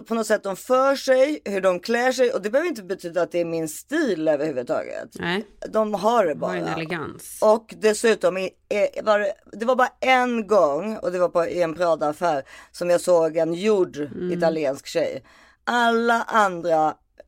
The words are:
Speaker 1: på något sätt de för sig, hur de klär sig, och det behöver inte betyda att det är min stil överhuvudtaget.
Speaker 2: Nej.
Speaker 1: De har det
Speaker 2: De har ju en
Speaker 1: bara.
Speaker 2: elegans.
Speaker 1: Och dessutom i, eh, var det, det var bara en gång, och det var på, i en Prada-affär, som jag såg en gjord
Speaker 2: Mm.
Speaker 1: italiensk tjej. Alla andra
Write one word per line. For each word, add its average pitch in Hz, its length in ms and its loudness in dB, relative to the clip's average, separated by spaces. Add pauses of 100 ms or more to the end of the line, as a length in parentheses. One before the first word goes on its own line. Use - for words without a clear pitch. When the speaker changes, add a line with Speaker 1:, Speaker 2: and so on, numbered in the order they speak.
Speaker 1:
på 226 60 -4
något 226 120 -2
sätt 208 160 0
de 196 140 -6
för 262 400 2
sig, 269 480 2
hur 196 160 -2
de 180 200 2
klär 240 320 0
sig, 240 200 2
och 196 100 -2
det 208 80 -4
behöver 311 180 2
inte 226 140 -8
betyda 175 400 -4
att 170 100 -4
det 175 80 0
är 170 40 0
min 165 240 -4
stil 190 600 -2
överhuvudtaget. 127 840 -2
Speaker 2:
Nej. 175 300 -4 (240)
Speaker 1:
De 214 260 0
har 214 320 2
det 147 80 -2
Speaker 2:
De - 80 -12
har 156 120 -4
ju 175 60 -4
en 165 40 -6
Speaker 1:
bara. - 100 -4
Speaker 2:
elegans. 160 680 -10
Speaker 1:
Och 220 360 2
dessutom 202 600 2
i, 190 120 -4 (180)
eh, 202 360 -2
var 208 140 2
det, 208 140 -4 (200)
det 202 120 -8
var 247 120 2
bara 247 240 0
en 247 460 2
gång, 185 500 2
och 180 160 -6
det 180 60 -4
var 175 100 2
på, 165 180 0
i 175 160 0
en 160 120 -2
Prada-affär, 156 680 0 (280)
som 175 200 -4
jag 175 100 4
såg 165 360 4
en 165 180 0
gjord 185 420 0
Speaker 2:
Mm. 175 360 -6
Speaker 1:
italiensk 160 540 -2
tjej. 147 360 -4 (420)
Alla 233 580 2
andra 170 720 2 (340)